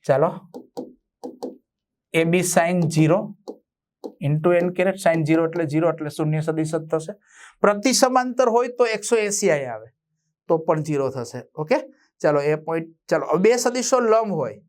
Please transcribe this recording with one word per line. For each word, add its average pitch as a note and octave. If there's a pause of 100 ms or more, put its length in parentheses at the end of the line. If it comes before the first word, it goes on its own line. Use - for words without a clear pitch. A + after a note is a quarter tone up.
ચાલો, D3 (1900)
A E3
B F3+
sin F3 (140)
zero D#3+ (1080)
into D#3
n F3+
caret. F#3
Sin E3
zero E3
એટલે E3
ઝીરો D#3+
એટલે D3+
શૂન્ય D#3
સદિશ D#3
જ D#3+ (100)
થશે. D#3+ (480)
પ્રતિસમાંતર B3
હોય B3
તો A#3+ (100)
એકસો G#3+ (100)
એંસી G3
અહીં B2+
આવે A2 (600)
તો E3
પણ D#3
ઝીરો C#3
થશે. A#2+ (120)
ઓકે? D#3 (440)
ચાલો, D3
એ D3+
પોઇન્ટ. E3 (200)
ચાલો, D3+
હવે F3
બે A#3+
સદિશો B3
લંબ A3
હોય G#2+ (100)